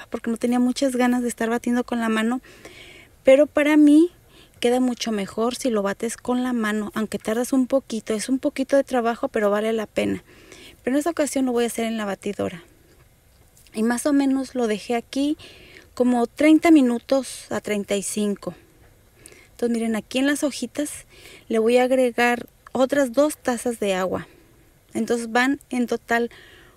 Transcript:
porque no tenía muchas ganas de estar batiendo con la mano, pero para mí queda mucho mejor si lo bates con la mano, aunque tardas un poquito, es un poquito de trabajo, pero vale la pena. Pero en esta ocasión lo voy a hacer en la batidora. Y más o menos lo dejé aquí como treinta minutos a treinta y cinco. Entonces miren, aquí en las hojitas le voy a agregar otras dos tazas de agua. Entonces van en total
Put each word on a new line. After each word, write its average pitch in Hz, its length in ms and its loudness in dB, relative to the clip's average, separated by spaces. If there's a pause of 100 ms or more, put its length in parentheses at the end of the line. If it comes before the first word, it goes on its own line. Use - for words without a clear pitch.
(100)
porque 233 200 -6
no 226 80 -4
tenía 247 200 0
muchas 247 380 0
ganas 247 260 0
de 240 60 -2
estar 226 220 -4
batiendo 240 340 -2
con 240 160 -4
la 226 80 -2
mano, 220 320 -2 (840)
pero 269 240 8
para 302 300 2
mí 302 340 8 (500)
queda 247 200 2
mucho 240 320 -2
mejor 220 420 -2
si - 140 -4
lo 214 140 0
bates 196 340 -6
con 247 260 -2
la 254 100 -4
mano, 214 420 -2
aunque 208 240 -4
tardas 226 340 -4
un 262 140 2
poquito, 233 480 -2
es 208 140 -6
un 262 100 0
poquito 277 380 -2
de 277 80 4
trabajo, 240 440 -2
pero 208 220 0
vale 214 220 0
la 220 140 -4
pena. 202 380 -4 (580)
Pero 254 140 -2
en - 20 0
esta 320 120 -2
ocasión 277 340 -2
lo 254 80 -2
voy 240 120 0
a 233 40 -2
hacer 233 160 -6
en 226 120 -4
la 214 100 -6
batidora. 196 580 -6 (1080)
Y 220 80 -2
más 240 240 -2
o 294 80 0
menos 269 400 0
lo 240 140 0
dejé 214 260 -4
aquí 277 420 -2 (560)
como 247 340 2
treinta 311 440 4
minutos 254 800 2
a 214 100 -4
treinta 202 340 -4
y 202 80 -2
cinco. 202 520 -4 (960)
Entonces 233 220 -4
miren, 226 240 -2
aquí 214 220 -6
en 269 80 2
las 285 160 -2
hojitas - 640 -6 (420)
le 226 100 -2
voy 233 200 4
a 247 60 4
agregar 240 640 0 (260)
otras 262 400 0
dos 294 260 0
tazas 240 400 -6
de 196 160 -2
agua. 185 320 -4 (680)
Entonces 226 400 -4
van 262 280 0 (100)
en 247 160 -2
total 233 440 -2 (460)